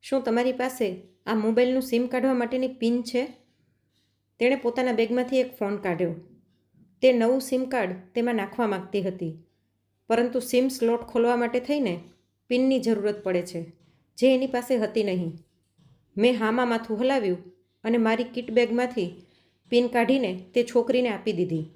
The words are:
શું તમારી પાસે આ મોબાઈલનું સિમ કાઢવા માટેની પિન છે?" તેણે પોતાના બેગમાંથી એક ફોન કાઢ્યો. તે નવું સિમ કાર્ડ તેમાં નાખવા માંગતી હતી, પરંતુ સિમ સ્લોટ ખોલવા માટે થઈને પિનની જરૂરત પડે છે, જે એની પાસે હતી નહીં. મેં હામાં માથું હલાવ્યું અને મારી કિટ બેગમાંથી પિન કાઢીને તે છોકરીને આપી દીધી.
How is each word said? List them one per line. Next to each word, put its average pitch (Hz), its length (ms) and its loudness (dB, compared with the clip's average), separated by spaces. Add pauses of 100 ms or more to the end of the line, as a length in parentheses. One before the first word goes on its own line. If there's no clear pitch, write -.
શું 269 220 -2
તમારી 247 300 0
પાસે 254 480 -4 (240)
આ 220 100 -2
મોબાઈલનું 247 460 2
સિમ 247 260 0
કાઢવા 254 260 0
માટેની 254 340 -2
પિન 240 340 -2
છે?" 240 260 -4 (1120)
તેણે 254 160 4
પોતાના 254 360 -2
બેગમાંથી 240 480 0
એક 254 180 -2
ફોન 202 200 -2
કાઢ્યો. 175 380 -2 (880)
તે 262 120 8
નવું 240 280 2
સિમ 262 240 -2
કાર્ડ 233 300 -2 (200)
તેમાં 233 200 0
નાખવા 214 320 -2
માંગતી 190 340 -4
હતી, 180 360 -6 (720)
પરંતુ 240 320 0
સિમ 247 280 2
સ્લોટ 233 340 0
ખોલવા 240 340 2
માટે 240 240 0
થઈને 247 400 -2 (480)
પિનની 262 320 2
જરૂરત 208 440 0
પડે 180 180 0
છે, 170 240 -8 (520)
જે 262 180 6
એની 262 120 0
પાસે 247 300 -2
હતી 220 260 0
નહીં. 185 280 -2 (840)
મેં 233 200 4
હામાં 226 300 0
માથું 226 320 -2
હલાવ્યું 240 380 0 (460)
અને 226 140 0
મારી 226 260 2
કિટ 240 280 -8
બેગમાંથી 233 720 0 (460)
પિન 240 180 4
કાઢીને 233 680 0
તે 240 100 2
છોકરીને 240 460 0
આપી 202 240 -4
દીધી. 165 320 -2 (100)